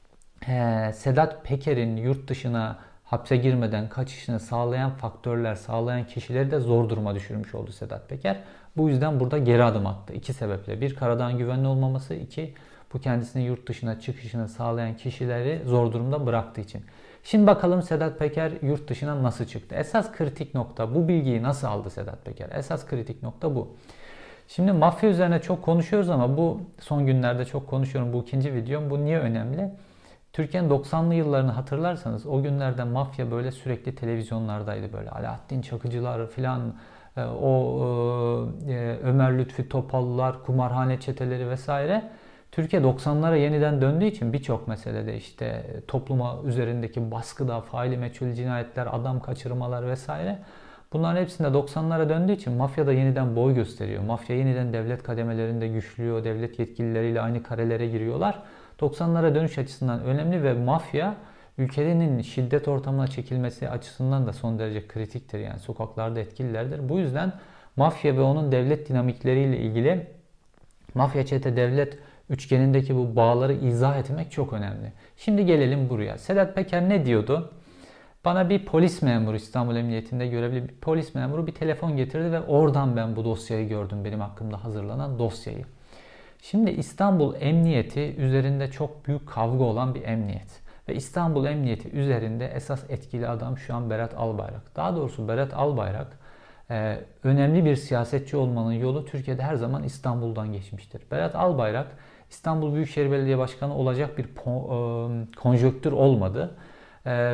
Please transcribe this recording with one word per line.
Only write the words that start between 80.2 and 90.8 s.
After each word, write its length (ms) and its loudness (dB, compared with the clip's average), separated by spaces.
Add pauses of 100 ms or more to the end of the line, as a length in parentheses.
görevli 360 -2
bir 120 -10
polis 400 -2
memuru 320 -2
bir 40 -6
telefon 460 -2
getirdi 340 0
ve 100 0
oradan 540 4
ben 200 0
bu 100 -2
dosyayı 440 -2
gördüm, 360 -4
benim 140 -4
hakkımda 440 -8
hazırlanan 560 -6
dosyayı. 460 -4 (760)
Şimdi 300 2
İstanbul 680 2
Emniyeti 760 2
üzerinde 560 2
çok 360 -8
büyük 200 -2
kavga 360 0
olan 320 0
bir 80 -10
emniyet. 580 -4 (280)